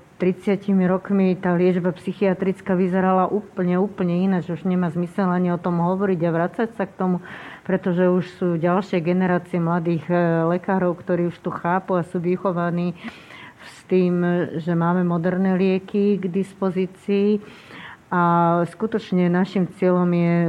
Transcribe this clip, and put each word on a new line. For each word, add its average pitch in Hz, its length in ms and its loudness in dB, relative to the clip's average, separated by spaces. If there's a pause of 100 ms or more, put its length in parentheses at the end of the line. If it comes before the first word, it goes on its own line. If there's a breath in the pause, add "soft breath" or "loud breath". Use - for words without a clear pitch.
(200)
tridsiatimi 190 640 0
rokmi 190 480 2
tá 180 240 0
liečba 180 400 2
psychiatrická 190 800 -2
vyzerala 185 480 2
úplne, 180 560 -2
úplne 185 400 -2
ináč. 185 320 0
Už 170 160 -4
nemá 180 240 0
zmysel 175 400 -2
ani 180 160 2
o 175 80 0
tom 175 240 -2
hovoriť 185 400 0
a 170 100 0
vracať 180 460 -2
sa 196 80 -4
k 190 80 -10
tomu, 185 320 -2 (400 loud breath)
pretože 185 400 0
už 180 200 4 (120)
sú 180 180 -2
ďalšie 175 460 0
generácie 180 560 0
mladých, 170 500 -2
e, 175 80 0 (320)
lekárov, 180 480 0
ktorí 175 380 -2
už - 80 -16
to - 80 -6
chápu 185 480 -2
a 170 80 0
sú 180 160 -6
vychovaní 175 720 -2 (720 loud breath)
s - 120 -20 (120)
tým, 180 320 2 (400)
že 170 160 -2
máme 170 260 2
moderné 180 540 0
lieky 190 640 0
k 190 80 -4
dispozícii. 196 1120 -2 (680 loud breath)
A 180 100 0 (460)
skutočne 185 640 -2
našim 180 420 0
cieľom 180 380 2
je 170 240 2 (140)